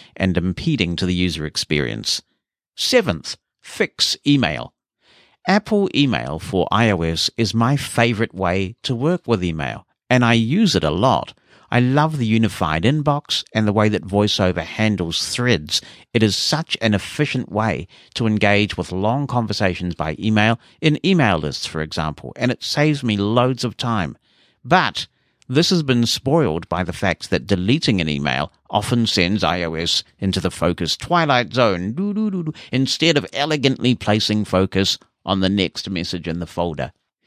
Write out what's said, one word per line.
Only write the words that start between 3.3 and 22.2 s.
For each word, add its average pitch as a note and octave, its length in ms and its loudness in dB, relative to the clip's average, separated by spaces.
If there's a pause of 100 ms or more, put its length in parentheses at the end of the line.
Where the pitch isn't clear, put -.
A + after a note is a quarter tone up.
fix - 560 -4 (100)
email. F2+ 460 2 (720)
Apple G3+ 480 2
email D#2+ 440 0
for - 320 0
I A2 200 4
O F2 120 0
S E2 340 -2
is A2+ 160 0
my A#2 240 2
favorite A#2 560 0
way F#2 500 -2
to C3+ 100 -4
work D3+ 320 -2
with G2+ 200 0
email, D2+ 420 -4 (220)
and B2 160 4
I A#2 80 4
use C3+ 420 4
it E2+ 80 0
a D2+ 80 2
lot. G2 420 2 (380)
I B2 80 4
love C#3+ 400 2
the A#2+ 80 0
unified F#2+ 560 2
inbox C#3+ 600 0 (120)
and A2 120 2
the G#2 60 2
way G#2+ 160 4
that G#2 140 -2
VoiceOver F#2+ 580 0
handles F2+ 680 -2
threads. A#2 520 -2 (320)
It A#2 80 2
is G#2+ 140 4
such - 460 -2
an A2 120 2
efficient - 580 -2
way G2 360 -2 (260)
to A2+ 140 0
engage G#2 500 2
with - 140 -4
long A2 340 0
conversations G2 720 -2
by D#2 240 -4
email, G#2+ 400 2 (220)
in D3+ 220 2
email C#3 360 4
lists, D2 260 -6
for D#2 160 -6
example, D#2 540 -6